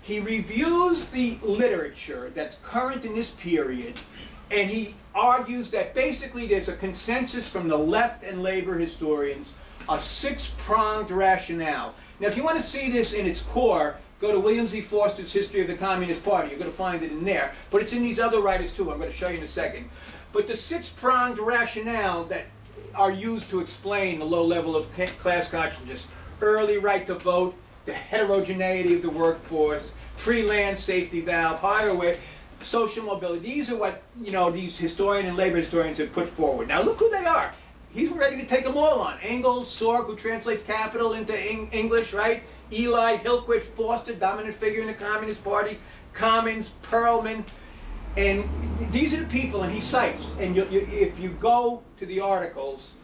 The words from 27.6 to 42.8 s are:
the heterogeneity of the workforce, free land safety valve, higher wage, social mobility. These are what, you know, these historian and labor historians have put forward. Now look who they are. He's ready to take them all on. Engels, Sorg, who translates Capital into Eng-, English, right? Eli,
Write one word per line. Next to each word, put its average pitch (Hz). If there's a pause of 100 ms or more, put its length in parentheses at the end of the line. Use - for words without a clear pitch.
the 165
heterogeneity 185
of 170
the 165
workforce, 156 (240)
free 226
land 202
safety 175
valve, 165
higher 202
wage, 170 (460)
social 226
mobility. 180
These 240
are 233
what, 190 (200)
you 196
know, 180
these 175
historian 196
and 175
labor 175
historians 160
have 151
put 165
forward. 135
Now 151
look 440
who 453
they 381
are. - (400)
He's 311
ready 277
to 240
take 254
them 262
all 294
on. -
Engels, 247
Sorg, 226
who 214
translates 220
Capital 220
into 220
Eng-, 214
English, 226
right? 226 (300)
Eli, 226